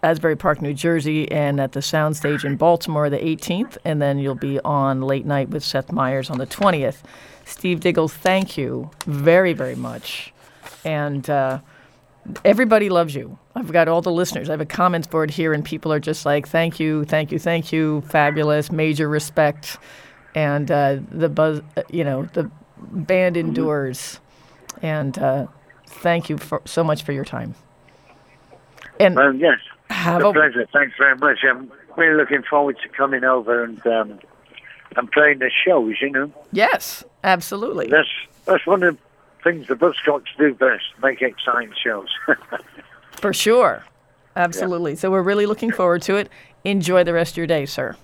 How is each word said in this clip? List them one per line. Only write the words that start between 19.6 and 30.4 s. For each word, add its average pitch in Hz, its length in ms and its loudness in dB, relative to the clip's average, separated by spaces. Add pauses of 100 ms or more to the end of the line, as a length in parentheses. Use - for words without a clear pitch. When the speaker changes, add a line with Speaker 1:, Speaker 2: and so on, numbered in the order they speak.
Speaker 1:
And, 147 380 0
uh, 143 240 2 (160)
the 160 160 0
buzz, 156 340 0 (140)
uh, - 140 -4
you 165 160 -2
know, 139 180 -2 (100)
the 165 160 -4 (280)
band 180 580 0
Speaker 2:
Mm-hmm. 160 140 -2
Speaker 1:
endures. 147 720 -4 (600)
And, 151 380 -4
uh, 135 280 0 (380)
thank - 440 -2
you 151 80 -4
for, - 260 -8
so - 220 -2
much 151 180 -2
for - 80 -8
your 139 140 -4
time. 120 280 -10 (1400)
And - 180 6
Speaker 2:
Well, 139 200 6
yes, 139 220 4 (320)
Speaker 1:
have 175 320 0
Speaker 2:
it's - 40 4
a 208 40 8
Speaker 1:
a 208 40 0
Speaker 2:
pleasure. 131 380 4